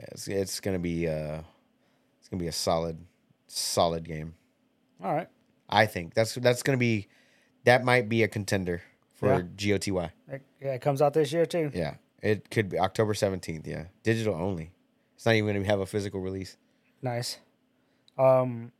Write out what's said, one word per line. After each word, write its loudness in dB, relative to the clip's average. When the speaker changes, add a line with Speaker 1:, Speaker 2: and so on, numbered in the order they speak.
Speaker 1:
It's, -14
it's -4
gonna -2
be, -2
uh, -4
it's -20
gonna -6
be -4
a -6
solid, -2
solid 0
game. -10
Speaker 2:
All -2
right. -4
Speaker 1:
I 6
think -4
that's, 0
that's 2
gonna 2
be, 2
that 6
might 4
be 2
a 4
contender -2
for 0
Speaker 2:
Yeah. 2
Speaker 1:
G 0
O 2
T -6
Y. -2
Speaker 2:
It, -12
yeah, -4
it -6
comes 2
out 4
this 2
year 2
too. -2
Speaker 1:
Yeah, -4
it -2
could 0
be -2
October 2
seventeenth. -2
Yeah, -8
digital 0
only. -4
It's -8
not 6
even 2
gonna -2
have 2
a -4
physical -4
release. -8
Speaker 2:
Nice. -6
Um, 4